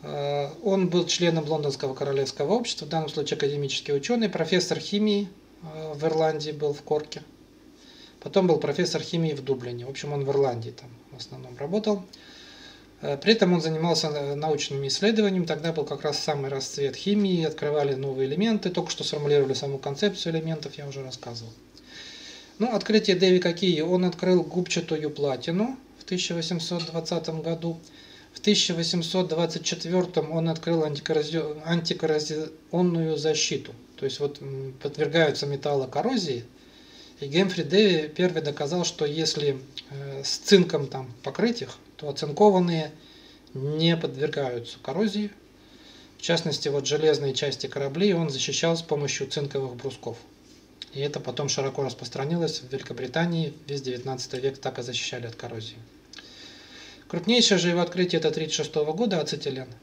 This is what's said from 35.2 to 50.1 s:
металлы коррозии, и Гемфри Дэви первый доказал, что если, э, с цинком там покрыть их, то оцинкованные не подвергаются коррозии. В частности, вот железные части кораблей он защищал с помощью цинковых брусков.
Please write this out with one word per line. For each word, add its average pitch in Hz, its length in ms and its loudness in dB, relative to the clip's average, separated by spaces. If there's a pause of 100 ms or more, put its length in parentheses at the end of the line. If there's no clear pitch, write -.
металлы 143 420 0
коррозии, 147 560 0 (800)
и 139 60 -6
Гемфри 175 360 2
Дэви 165 460 6
первый 170 320 0
доказал, 147 420 -2
что - 220 -2
если, 147 520 0 (320)
э, 139 340 -10
с - 140 -4
цинком 170 500 6
там 131 260 -10 (100)
покрыть 220 380 0
их, - 160 -12 (180)
то 147 140 -8
оцинкованные 160 840 4 (640)
не 156 420 2
подвергаются 131 880 -4
коррозии. 202 480 0 (840)
В - 40 -16
частности, 160 460 0
вот 139 200 0
железные 147 460 4
части - 340 -2
кораблей 175 460 0
он 165 160 2
защищал 139 460 0
с 165 60 -4
помощью 143 460 -2
цинковых 135 500 -4
брусков. 120 400 -8 (760)